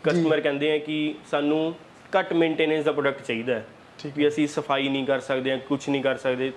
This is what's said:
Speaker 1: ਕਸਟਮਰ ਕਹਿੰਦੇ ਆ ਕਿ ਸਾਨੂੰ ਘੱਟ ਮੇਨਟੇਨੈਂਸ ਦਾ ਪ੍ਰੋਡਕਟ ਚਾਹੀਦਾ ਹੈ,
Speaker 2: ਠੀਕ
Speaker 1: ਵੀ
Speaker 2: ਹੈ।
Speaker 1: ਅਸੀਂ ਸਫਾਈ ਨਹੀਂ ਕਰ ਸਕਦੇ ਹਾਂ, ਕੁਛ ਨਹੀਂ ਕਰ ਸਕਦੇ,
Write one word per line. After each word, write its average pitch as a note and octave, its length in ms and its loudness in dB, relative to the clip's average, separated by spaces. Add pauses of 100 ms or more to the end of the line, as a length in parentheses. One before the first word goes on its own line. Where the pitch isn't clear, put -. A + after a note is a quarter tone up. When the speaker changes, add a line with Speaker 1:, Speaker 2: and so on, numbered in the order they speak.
Speaker 1:
ਕਸਟਮਰ D#3 360 2
ਕਹਿੰਦੇ D3 320 0
ਆ D3+ 60 2
ਕਿ D3+ 360 -4 (160)
ਸਾਨੂੰ D#3 440 0 (440)
ਘੱਟ F3+ 140 0
ਮੇਨਟੇਨੈਂਸ D#3 520 2
ਦਾ D3+ 80 2
ਪ੍ਰੋਡਕਟ C#3 300 0
ਚਾਹੀਦਾ A#2+ 320 -2
ਹੈ, A2 120 -4 (320)
Speaker 2:
ਠੀਕ D3 180 -10
Speaker 1:
ਵੀ D3 60 2
Speaker 2:
ਹੈ। D3 60 6
Speaker 1:
ਅਸੀਂ D3 200 2
ਸਫਾਈ C#3 400 -2
ਨਹੀਂ C3+ 180 0
ਕਰ C3+ 140 2
ਸਕਦੇ C3 300 -2
ਹਾਂ, C3 80 0
ਕੁਛ C3+ 300 -2
ਨਹੀਂ C#3 140 0
ਕਰ C3 140 2
ਸਕਦੇ, C3 400 -2